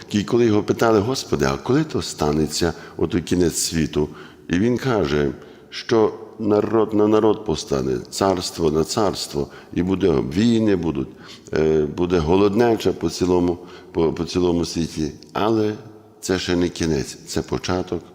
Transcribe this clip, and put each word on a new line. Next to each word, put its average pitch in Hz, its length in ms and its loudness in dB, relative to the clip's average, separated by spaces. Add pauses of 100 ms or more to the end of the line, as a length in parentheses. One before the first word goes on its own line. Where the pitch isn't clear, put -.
(100)
І 104 140 0
коли 120 220 2
його 104 160 4
питали: 113 380 4
«Господи, 101 440 -2
а 69 120 0
коли 139 280 0
то - 180 -6
станеться, 78 720 -2 (240)
отой 85 260 0
кінець 87 360 0
світу?» 76 500 -2 (400)
І 87 100 0
він 117 200 0
каже, 76 520 0 (400)
що - 440 2 (240)
народ 104 560 2
на 104 140 4
народ 107 360 4
повстане, 65 540 -2 (120)
царство 90 600 0
на 78 140 2
царство, - 640 -2 (260)
і 85 80 0
буде 92 280 2
війни, 101 680 2
будуть, 73 320 -4 (440)
е, 78 340 2 (100)
буде 87 220 2
голоднеча 101 760 2
по 85 180 -4
цілому, 90 480 0 (340)
по, 80 200 2
по 82 120 -4
цілому 87 400 0
світі. 80 480 -4 (200)
Але 107 420 0 (460)
це 92 180 0
ще 90 180 0
не 87 120 2
кінець, 76 580 -4
це - 160 -4
початок 90 600 -4 (120)